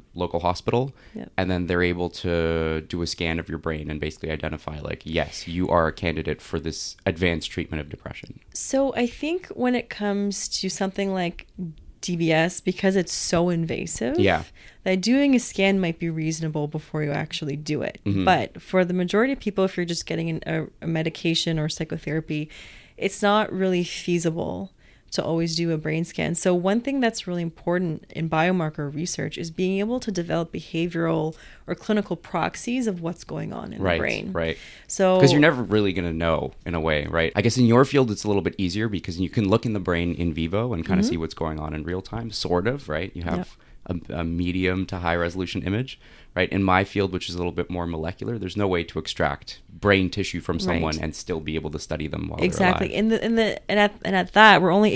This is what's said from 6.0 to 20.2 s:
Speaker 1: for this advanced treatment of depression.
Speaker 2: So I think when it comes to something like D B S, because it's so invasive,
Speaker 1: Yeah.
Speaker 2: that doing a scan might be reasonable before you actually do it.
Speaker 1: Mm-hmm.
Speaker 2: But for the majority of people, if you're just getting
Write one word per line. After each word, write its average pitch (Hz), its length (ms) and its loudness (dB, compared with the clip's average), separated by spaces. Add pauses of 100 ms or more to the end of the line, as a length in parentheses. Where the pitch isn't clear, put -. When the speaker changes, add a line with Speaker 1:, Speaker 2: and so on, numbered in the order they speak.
Speaker 1:
for - 180 -6
this - 360 -8 (120)
advanced 85 420 0
treatment 82 320 -6
of 73 80 -10
depression. - 500 -14 (140)
Speaker 2:
So 269 420 0
I 240 120 0
think 330 420 -6
when 247 240 0
it - 160 -4
comes 202 580 -2 (120)
to 190 100 -2
something 190 420 -2
like 175 360 -4 (520)
D 175 160 -4
B 165 160 2
S, 160 300 2
because 190 340 0
it's 180 160 2
so 175 380 2
invasive, 175 680 -2
Speaker 1:
Yeah. 85 240 4 (400)
Speaker 2:
that 190 180 2
doing 269 320 4
a 247 60 6
scan 196 400 2
might 165 180 0
be 165 140 -2
reasonable 156 560 -2
before 151 360 -4
you 147 80 -2
actually 151 440 -4
do 151 260 -4
it. - 240 -6
Speaker 1:
Mm-hmm. 98 180 2
Speaker 2:
But 175 380 2
for 185 240 2
the 180 80 -4
majority 202 400 2
of 262 60 -6
people, 190 260 0
if 190 100 -4
you're 175 100 -2
just 170 200 -6
getting 165 240 -4